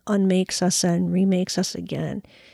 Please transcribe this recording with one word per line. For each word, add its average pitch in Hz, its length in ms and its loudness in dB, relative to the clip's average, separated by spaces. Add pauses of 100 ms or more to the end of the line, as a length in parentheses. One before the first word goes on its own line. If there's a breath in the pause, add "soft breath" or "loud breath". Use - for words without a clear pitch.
unmakes 190 540 2
us - 220 0
and 175 300 0
remakes 185 440 2
us - 180 -2
again, 175 480 -6 (320 loud breath)